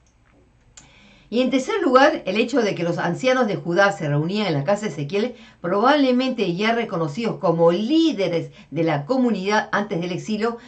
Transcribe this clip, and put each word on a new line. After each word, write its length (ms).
Y 100
en 100
tercer 320
lugar, 440
el 100
hecho 260
de 140
que 80
los 140
ancianos 500
de 80
Judá 340
se 180
reunían 380
en 80
la 80
casa 200
de 100
Ezequiel 420
probablemente 920
ya 200
reconocidos 640
como 340
líderes 800
de 140
la 200
comunidad 680
antes 280
del 120
exilio, 560